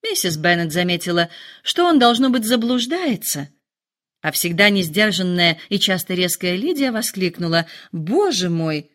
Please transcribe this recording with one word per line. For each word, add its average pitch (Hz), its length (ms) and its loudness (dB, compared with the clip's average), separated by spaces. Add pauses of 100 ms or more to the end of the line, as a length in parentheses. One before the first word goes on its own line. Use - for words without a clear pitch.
Миссис 330 340 -2
Беннет 170 360 0
заметила, 175 580 0 (320)
что - 240 0
он, 320 140 6
должно 240 280 4
быть, 247 160 0
заблуждается, 240 1040 -2 (720)
а 156 120 -2
всегда 175 360 2
несдержанная 180 1000 0
и 202 100 -2
часто 185 360 -2
резкая 180 420 -2
Лидия 277 340 -2
воскликнула: 175 760 -2 (260)
"Боже 185 580 0
мой! 160 440 -2